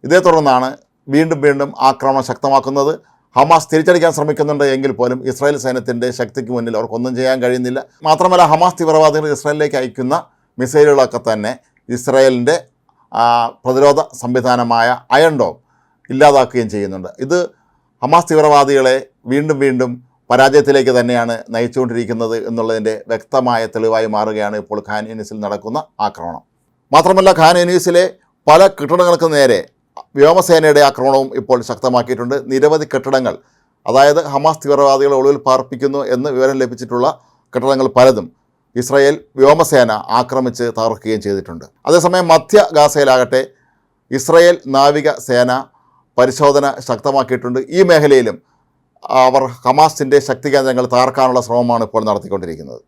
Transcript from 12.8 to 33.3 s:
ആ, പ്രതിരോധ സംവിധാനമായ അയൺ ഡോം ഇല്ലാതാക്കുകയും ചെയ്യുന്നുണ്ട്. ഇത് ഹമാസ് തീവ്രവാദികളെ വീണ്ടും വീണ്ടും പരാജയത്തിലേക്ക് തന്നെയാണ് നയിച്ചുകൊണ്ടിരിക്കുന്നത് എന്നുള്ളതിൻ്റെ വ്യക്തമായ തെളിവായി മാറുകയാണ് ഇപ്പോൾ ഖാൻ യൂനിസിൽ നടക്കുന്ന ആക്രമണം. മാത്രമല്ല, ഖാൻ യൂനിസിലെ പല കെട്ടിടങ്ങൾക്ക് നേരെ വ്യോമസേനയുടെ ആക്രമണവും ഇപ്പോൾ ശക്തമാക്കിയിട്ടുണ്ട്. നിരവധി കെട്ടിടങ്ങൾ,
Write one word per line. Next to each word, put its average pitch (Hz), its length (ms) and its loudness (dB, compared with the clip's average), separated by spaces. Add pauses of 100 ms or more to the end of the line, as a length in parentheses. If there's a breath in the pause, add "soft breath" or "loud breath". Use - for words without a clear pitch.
ആ, - 20 2 (400)
പ്രതിരോധ 135 360 2 (220)
സംവിധാനമായ 120 680 0 (280)
അയൺ 156 260 4
ഡോം 85 140 -4 (580)
ഇല്ലാതാക്കുകയും 131 600 2
ചെയ്യുന്നുണ്ട്. 95 360 -8 (160)
ഇത് 165 120 -2 (680)
ഹമാസ് 139 280 0
തീവ്രവാദികളെ 143 640 4 (360)
വീണ്ടും 147 340 -2
വീണ്ടും 127 260 -2 (380)
പരാജയത്തിലേക്ക് 135 680 4
തന്നെയാണ് 120 380 -2 (180)
നയിച്ചുകൊണ്ടിരിക്കുന്നത് 117 840 -4 (140)
എന്നുള്ളതിൻ്റെ 113 440 -4 (180)
വ്യക്തമായ 120 500 -2 (120)
തെളിവായി 110 420 -2
മാറുകയാണ് 107 480 -4
ഇപ്പോൾ 104 240 -10
ഖാൻ 107 240 -8
യൂനിസിൽ 110 320 -14
നടക്കുന്ന 104 360 -8 (280)
ആക്രമണം. 82 360 -12 (520)
മാത്രമല്ല, 185 340 4 (120)
ഖാൻ 170 200 4
യൂനിസിലെ 175 440 2 (440)
പല 160 120 6 (180)
കെട്ടിടങ്ങൾക്ക് 165 560 2
നേരെ 127 240 4 (580)
വ്യോമസേനയുടെ 156 720 4
ആക്രമണവും 135 420 0 (100)
ഇപ്പോൾ 123 200 0 (100)
ശക്തമാക്കിയിട്ടുണ്ട്. 123 680 -2 (160)
നിരവധി 147 420 2
കെട്ടിടങ്ങൾ, 131 420 -2 (540)